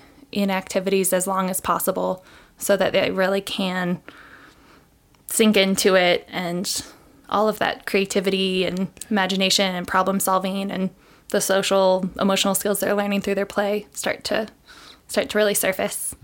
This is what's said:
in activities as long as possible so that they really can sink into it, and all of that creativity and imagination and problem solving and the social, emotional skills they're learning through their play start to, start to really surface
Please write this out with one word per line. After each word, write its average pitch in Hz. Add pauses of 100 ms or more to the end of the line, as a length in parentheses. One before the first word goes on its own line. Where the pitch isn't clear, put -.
(320)
in 202
activities 190
as 180
long 190
as 185
possible 185 (320)
so -
that 185
they 180
really 190
can 185 (1300)
sink 214
into 190
it, 180
and 180 (460)
all 214
of 196
that -
creativity 190
and 180 (240)
imagination 190
and 180
problem 190
solving 190
and 185 (400)
the 202
social, 190 (120)
emotional 196
skills 202
they're 202
learning 202
through 196
their 196
play 208
start -
to, 214 (600)
start 190
to -
really 208
surface -